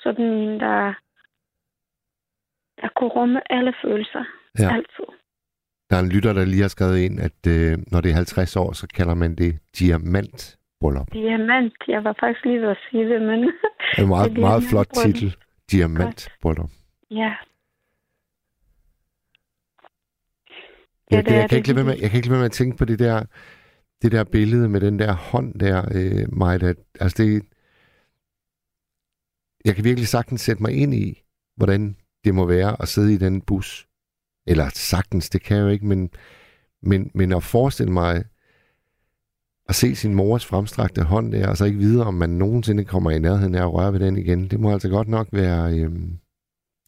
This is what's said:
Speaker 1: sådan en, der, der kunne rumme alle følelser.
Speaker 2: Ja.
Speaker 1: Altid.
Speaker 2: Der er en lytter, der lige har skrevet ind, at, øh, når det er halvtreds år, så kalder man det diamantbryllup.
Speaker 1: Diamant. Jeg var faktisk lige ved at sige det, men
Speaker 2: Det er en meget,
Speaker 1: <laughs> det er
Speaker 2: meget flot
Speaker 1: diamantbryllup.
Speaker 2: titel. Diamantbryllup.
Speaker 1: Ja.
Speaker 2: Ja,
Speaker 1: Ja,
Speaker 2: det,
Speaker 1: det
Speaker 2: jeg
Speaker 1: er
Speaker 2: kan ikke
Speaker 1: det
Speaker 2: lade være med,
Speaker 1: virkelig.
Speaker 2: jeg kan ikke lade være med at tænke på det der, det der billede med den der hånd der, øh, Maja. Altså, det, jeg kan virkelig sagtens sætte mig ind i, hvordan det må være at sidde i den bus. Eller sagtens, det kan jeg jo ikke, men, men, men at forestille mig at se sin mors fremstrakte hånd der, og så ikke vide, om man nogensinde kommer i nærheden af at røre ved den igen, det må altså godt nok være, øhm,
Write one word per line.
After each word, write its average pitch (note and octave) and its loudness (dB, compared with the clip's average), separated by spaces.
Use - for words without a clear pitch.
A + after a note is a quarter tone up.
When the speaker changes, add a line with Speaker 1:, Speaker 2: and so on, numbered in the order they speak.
Speaker 1:
sådan A#3 -2
en, G#3+ -2
der, G#3 -2
der A3+ -8
kunne A#3+ -2
rumme B3 0
alle B3 0
følelser. G#3+ -4
Speaker 2:
Ja. G3+ 2
Speaker 1:
Altid. - -6
Speaker 2:
Der F#2 4
er F2+ 4
en F#2 2
lytter, G#2 2
der F#2+ 2
lige F#2+ 2
har G2 0
skrevet F#2 0
ind, F#2 -2
at, - -6
øh, E2 2
når F2 4
det F2+ 2
er D#2+ 2
halvtreds F2 -2
år, F2+ 0
så - -10
kalder E2+ 0
man E2+ 0
det E2+ 0
diamantbryllup. E2 -2
Speaker 1:
Diamant. A3+ -2
Jeg G#3+ -2
var G#3+ -4
faktisk A#3+ -2
lige B3 0
ved A3 0
at G3 -2
sige A3+ 0
det, A3+ 0
men A3 0
Speaker 2:
Det D4+ 2
er - 4
en G3 4
meget, G#2 2
Speaker 1:
<laughs> A2 -8
det A3+ -4
er - -2
Speaker 2:
meget A2 4
flot G2+ 2
Speaker 1:
diamantbryllup. A3+ 2
Speaker 2:
titel. G2 -4
Diamantbryllup. D#2+ -2
Speaker 1:
Ja. A3 -4
Speaker 2:
Ja, G3+ 6
Speaker 1:
Ja, - -
Speaker 2:
det, G#2 2
Speaker 1:
det - 4
Speaker 2:
jeg A2 6
Speaker 1:
er G#2+ 0
Speaker 2:
kan C3 2
ikke A2+ -2
Speaker 1:
det C3 2
Speaker 2:
lade - -
være C3+ 2
med, C3 0
Speaker 1:
virkelig. - -6
Speaker 2:
jeg G#2 -2
kan G#2+ 0
ikke A#2+ -2
lade B2 2
være C3 2
med A#2+ 0
at - -
tænke B2+ 0
på - 0
det A2+ -2
der, A2+ 2
det A2+ 4
der A2+ 2
billede A2 2
med G2+ 0
den G2+ 0
der G#2+ 0
hånd A#2+ -4
der, G2 2
øh, G2 -2
Maja. F2+ 2
Altså, F#2 0
det, G#2+ 2
jeg G#2+ 2
kan G#2 -4
virkelig A#2+ 2
sagtens A#2+ -2
sætte G#2+ -2
mig A2+ -2
ind C#3 0
i, G2+ -4
hvordan G2+ 0
det G2+ 4
må F#2 2
være F#2 2
at F2+ -4
sidde G#2 2
i G2 0
den F#2+ 0
bus. - -6
Eller D#2 2
sagtens, - -4
det F#2 -2
kan G2+ 0
jeg G#2 2
jo G2+ 2
ikke, G2+ 0
men, F#2+ 0
men, G2 0
men F#2 2
at F2 0
forestille A#2+ 0
mig E2+ 0
at F#2+ -2
se B2+ 2
sin G#2 -2
mors G2+ 2
fremstrakte - -2
hånd G#2+ 0
der, G2+ 0
og G2+ 0
så G2+ 0
ikke G#2 0
vide, A2+ 2
om G2+ -4
man E2+ 0
nogensinde G#2 0
kommer F#2 0
i D#2+ 0
nærheden F#2 2
af F2+ 0
at F2 0
røre F2+ 0
ved F#2+ 0
den F#2+ 0
igen, F2+ -2
det G#2+ -2
må G#2+ 2
altså F#2 -2
godt G#2 0
nok A2 -2
være, E2+ 0
øhm, E2 -6